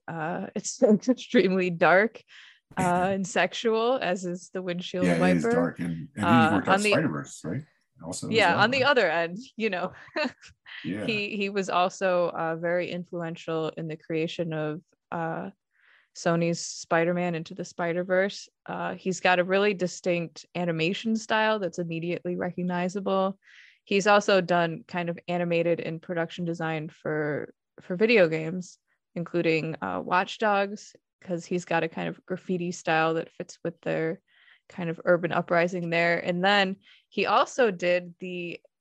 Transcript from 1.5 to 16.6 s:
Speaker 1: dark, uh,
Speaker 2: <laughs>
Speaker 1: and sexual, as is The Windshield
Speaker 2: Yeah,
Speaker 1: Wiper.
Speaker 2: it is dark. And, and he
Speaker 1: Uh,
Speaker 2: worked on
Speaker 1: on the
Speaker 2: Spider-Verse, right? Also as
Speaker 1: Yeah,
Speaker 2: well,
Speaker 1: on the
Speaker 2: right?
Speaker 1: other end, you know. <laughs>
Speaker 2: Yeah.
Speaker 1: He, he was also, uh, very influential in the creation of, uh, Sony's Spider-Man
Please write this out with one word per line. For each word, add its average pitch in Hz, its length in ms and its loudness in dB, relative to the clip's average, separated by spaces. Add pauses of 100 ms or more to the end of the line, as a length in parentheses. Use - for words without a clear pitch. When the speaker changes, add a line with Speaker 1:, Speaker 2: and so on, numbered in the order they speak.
Speaker 1:
dark, 175 500 4 (560)
uh, - 40 0
Speaker 2:
<laughs> 180 300 2
Speaker 1:
and 196 160 -2
sexual, 220 720 0
as 180 240 -2
is 180 300 -8
The 190 80 -6
Windshield 180 460 -2
Speaker 2:
Yeah, 170 120 4
Speaker 1:
Wiper. 180 140 4
Speaker 2:
it 120 40 4 (120)
is 80 60 2
dark. - 240 0
And, 85 120 -4
and - 240 -8
he - 80 -4
Speaker 1:
Uh, 165 300 6
Speaker 2:
worked - 140 0
on 190 80 6
Speaker 1:
on 202 80 0
the 214 80 2
Speaker 2:
Spider-Verse, 156 520 -2
right? 131 200 -6 (420)
Also - 220 -10
as - 80 -4
Speaker 1:
Yeah, 196 180 4
Speaker 2:
well, 175 120 4
Speaker 1:
on 233 60 0
the 269 120 0
Speaker 2:
right? 269 80 4
Speaker 1:
other 226 180 4
end, 170 300 -2 (180)
you 220 140 -2
know. 180 220 -4 (220)
<laughs> 294 160 -2 (540)
Speaker 2:
Yeah. 196 200 -4
Speaker 1:
He, 214 320 -2
he 202 120 -2
was 196 220 -4
also, 180 640 2
uh, 165 200 -2
very 175 360 -2
influential 170 880 -6
in 165 100 -8
the 156 100 -8
creation 165 560 -4
of, 156 280 -4 (300)
uh, 165 380 -6 (680)
Sony's 170 440 0
Spider-Man 175 760 0